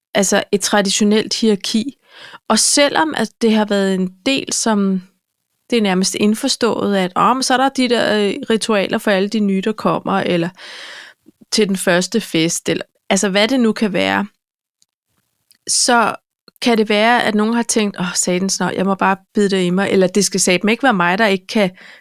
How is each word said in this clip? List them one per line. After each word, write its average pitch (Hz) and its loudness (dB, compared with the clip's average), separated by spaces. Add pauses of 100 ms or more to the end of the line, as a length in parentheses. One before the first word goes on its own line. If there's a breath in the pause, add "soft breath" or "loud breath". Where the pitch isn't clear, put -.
(140)
altså 202 0
et 202 0
traditionelt 208 0
hierarki. 220 -2 (520 loud breath)
Og 220 2
selvom 294 2
at 220 -4 (100)
det 220 4
har 214 2
været 196 0
en 185 -2 (120)
del, - -2
som 196 0 (680)
det 240 0
er 226 2
nærmest 190 0
indforstået, 208 0
at, 185 -2
åh, 202 2
men 262 -2
så 262 0
er 247 2
der 269 0
de 262 0
der, 214 0
øh, 185 -2 (160)
ritualer 208 0
for - -2
alle 196 0
de 220 -2
nye, 196 0
der 220 -2
kommer, 185 -2
eller 175 -2 (1000 loud breath)
til 208 2
den 190 -2
første 180 0
fest, - -2
eller, - -4 (260)
altså 196 0
hvad 202 2
det 262 0
nu 220 2
kan 208 -2
være, 190 0 (1400)
så - 2 (460)
kan 233 2
det 214 2
være, 220 2
at 214 -2
nogen 214 0
har 233 0
tænkt, 208 -2
"Åh, 180 -4
satans, 185 -2
nå, 180 -2
jeg - -2
må 196 0
bare 190 0 (160)
bide 202 2
det 190 0
i 175 0
mig," 190 0
eller, 185 4
"Det 190 0
skal - -4
satme 190 2
ikke 233 -2
være 262 4
mig, 175 0
der 226 2
ikke 196 -2
kan 196 0 (300 loud breath)